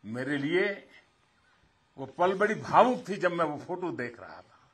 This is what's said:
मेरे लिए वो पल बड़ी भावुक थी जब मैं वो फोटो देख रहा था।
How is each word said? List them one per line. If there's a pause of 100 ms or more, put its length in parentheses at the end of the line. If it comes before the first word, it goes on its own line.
मेरे
लिए (1300)
वो (120)
पल
बड़ी
भावुक
थी
जब
मैं
वो (100)
फोटो
देख
रहा
था। (140)